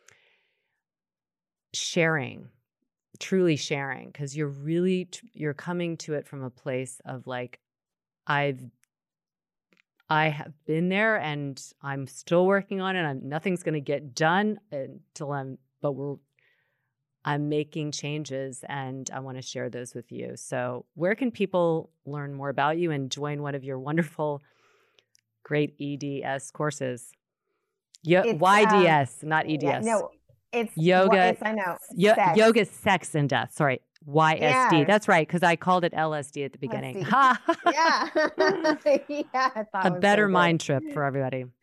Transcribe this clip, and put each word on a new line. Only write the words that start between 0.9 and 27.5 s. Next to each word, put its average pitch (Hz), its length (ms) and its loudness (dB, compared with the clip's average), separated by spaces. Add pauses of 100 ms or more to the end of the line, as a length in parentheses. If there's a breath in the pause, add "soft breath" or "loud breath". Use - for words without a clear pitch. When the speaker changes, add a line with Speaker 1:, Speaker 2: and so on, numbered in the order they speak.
Speaker 1:
sharing, 143 760 -2 (720)
truly 180 360 2
sharing, 135 560 -6
'cause 139 240 -12
you're 151 120 -2
really, 170 580 -2
t-, - 280 -20
you're 151 200 -6
coming 170 440 -6
to - 180 -6
it 143 100 -6
from 139 180 -12
a 127 60 -8
place 131 560 -8
of, 131 220 -12
like, 123 320 -10 (680)
I've, 143 360 0 (1500)
I 156 200 2
have 151 240 -8 (120)
been 160 220 0
there 214 320 2
and 147 420 -6 (200)
I'm 139 260 -6
still - 380 2
working 196 340 0
on 185 160 -2
it. 180 80 0
I'm, 139 240 -4
nothing's 151 340 -2
gonna 156 200 -2
get 139 340 -6
done 190 440 2 (120)
until 139 600 -10
I'm, 135 240 -8 (240)
but 143 100 -2
we're, 139 240 -8 (1120)
I'm 147 240 0
making 151 420 -2
changes 135 800 -6
and 131 420 -8
I 131 80 -8
wanna 131 220 -10
share 127 280 -8
those 123 240 -10
with 120 180 -14
you. 123 260 -10
So 123 560 -6
where 175 200 -2
can 247 160 -2
people 175 640 0 (140)
learn 143 280 -8
more 139 140 -8
about 139 300 0
you 170 140 0
and 135 200 -4
join 147 300 -6
one 143 120 -6
of 135 120 -8
your 135 140 -8
wonderful 147 640 -2 (1000 soft breath)
great 147 340 -2
E 143 200 -8
D 139 260 -6
S 135 280 -6
courses? 139 600 -4 (920)